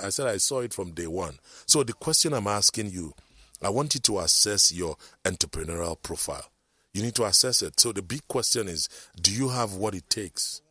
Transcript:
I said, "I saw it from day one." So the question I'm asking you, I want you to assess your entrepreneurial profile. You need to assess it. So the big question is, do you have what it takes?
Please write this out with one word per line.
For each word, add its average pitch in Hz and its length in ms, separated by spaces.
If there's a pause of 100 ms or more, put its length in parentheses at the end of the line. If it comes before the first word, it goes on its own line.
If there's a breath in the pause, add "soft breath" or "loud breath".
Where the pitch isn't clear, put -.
I 98 60
said, 135 180
"I 104 100
saw 131 220
it 120 140
from 90 180
day 85 160
one." 82 320 (260 loud breath)
So 147 180
the 117 100
question 156 400
I'm 107 140
asking 104 420
you, 87 240 (480 soft breath)
I - 80
want 139 240
you 127 80
to 101 180
assess 98 540
your 85 240 (260 loud breath)
entrepreneurial 85 800
profile. 73 440 (480)
You 95 80
need 117 140
to 117 100
assess 113 360
it. - 180
So 117 120
the 98 100
big 95 260
question 113 400
is, 82 220 (300 loud breath)
do 95 140
you 131 160
have 120 240
what 95 220
it 87 140
takes? - 600